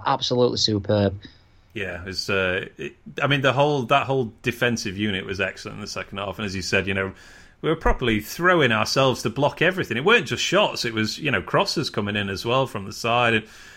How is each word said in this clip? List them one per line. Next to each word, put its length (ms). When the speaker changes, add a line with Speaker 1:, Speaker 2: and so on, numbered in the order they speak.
Speaker 1:
absolutely 540
superb. 600
Speaker 2:
Yeah, 320
it's, 240
uh, 380
it, 180
I 60
mean, 140
the 100
whole, 320
that 240
whole 240
defensive 560
unit 280
was 160
excellent 340
in 60
the 60
second 320
half. 200
And 60
as 100
you 60
said, 260
you 60
know, 180
we 80
were 60
properly 460
throwing 500
ourselves 520
to 60
block 320
everything. 360
It 80
weren't 220
just 160
shots, 420
it 80
was, 260
you 100
know, 120
crosses 480
coming 260
in 140
as 160
well 220
from 180
the 80
side. 400
And, 140